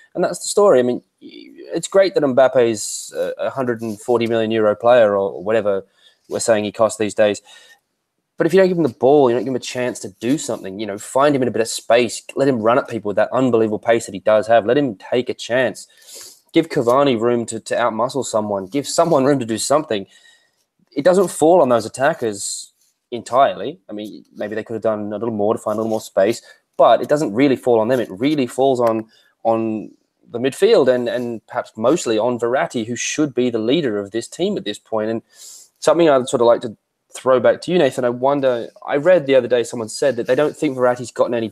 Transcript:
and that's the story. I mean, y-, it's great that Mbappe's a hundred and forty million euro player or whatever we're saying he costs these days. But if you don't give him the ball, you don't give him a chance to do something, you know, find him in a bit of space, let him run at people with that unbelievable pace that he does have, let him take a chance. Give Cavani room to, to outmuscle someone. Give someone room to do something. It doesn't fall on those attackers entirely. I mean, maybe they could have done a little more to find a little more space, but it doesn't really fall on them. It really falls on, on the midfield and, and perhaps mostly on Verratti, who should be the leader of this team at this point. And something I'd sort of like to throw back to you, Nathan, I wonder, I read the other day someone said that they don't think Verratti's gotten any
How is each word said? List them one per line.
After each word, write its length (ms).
and 80
that's 180
the 100
story. 300
I 40
mean, 180
y-, 300
it's 140
great 280
that 80
Mbappe's 880
a 120
hundred 320
and 200
forty 260
million 240
euro 240
player 400
or 260
whatever 440
we're 140
saying 240
he 80
costs 260
these 140
days. 280
But 100
if 60
you 60
don't 80
give 100
him 60
the 60
ball, 400
you 60
don't 100
give 80
him 20
a 40
chance 400
to 100
do 280
something, 440
you 60
know, 100
find 360
him 100
in 40
a 40
bit 100
of 80
space, 540
let 140
him 120
run 160
at 120
people 180
with 80
that 160
unbelievable 480
pace 280
that 80
he 40
does 280
have, 180
let 120
him 180
take 340
a 40
chance. 540
Give 180
Cavani 500
room 280
to, 120
to 160
outmuscle 480
someone. 440
Give 200
someone 380
room 140
to 60
do 120
something. 480
It 120
doesn't 260
fall 320
on 80
those 160
attackers 880
entirely. 720
I 40
mean, 300
maybe 180
they 100
could 100
have 100
done 300
a 40
little 160
more 220
to 40
find 180
a 40
little 80
more 100
space, 440
but 240
it 80
doesn't 240
really 220
fall 240
on 80
them. 120
It 120
really 340
falls 340
on, 300
on 480
the 80
midfield 560
and, 160
and 380
perhaps 280
mostly 440
on 180
Verratti, 480
who 100
should 380
be 160
the 80
leader 400
of 140
this 160
team 280
at 80
this 140
point. 320
And 140
something 280
I'd 220
sort 120
of 40
like 160
to 160
throw 240
back 220
to 100
you, 80
Nathan, 260
I 40
wonder, 600
I 120
read 280
the 80
other 140
day 160
someone 260
said 280
that 100
they 80
don't 200
think 220
Verratti's 340
gotten 220
any 180